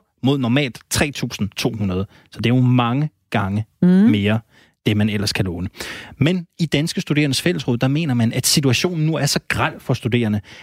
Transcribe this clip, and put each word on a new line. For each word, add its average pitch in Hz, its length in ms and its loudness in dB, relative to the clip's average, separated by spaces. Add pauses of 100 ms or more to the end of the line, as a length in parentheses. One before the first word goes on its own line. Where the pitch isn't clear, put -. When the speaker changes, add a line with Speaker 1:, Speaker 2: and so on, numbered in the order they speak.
(220)
Speaker 1:
mod 139 160 2
normalt 127 400 0 (120)
tre 156 200 -2
tusind 120 460 -6
to - 220 -2
hundrede. 98 280 -2 (240)
Så - 100 -12
det 110 100 2
er 120 40 4
jo 127 60 4
mange 123 500 2 (200)
gange 104 340 -2 (180)
Speaker 2:
Mm. 180 60 6
Speaker 1:
mere, 147 520 4 (460)
det 107 100 2
man 104 120 2
ellers 101 240 -2
kan - 120 -2
låne. 90 240 -6 (500)
Men 170 280 2 (120)
i 170 80 0
Danske 151 340 -2
Studerendes 147 420 0
Fællesråd, 151 360 -2
der 131 100 2
mener 147 260 0
man, 120 180 2
at - 140 -2
situationen 156 600 2
nu 160 80 0
er 143 120 -2
så - 220 -2
grel 139 320 0
for - 140 -2
studerende, 110 460 0 (220)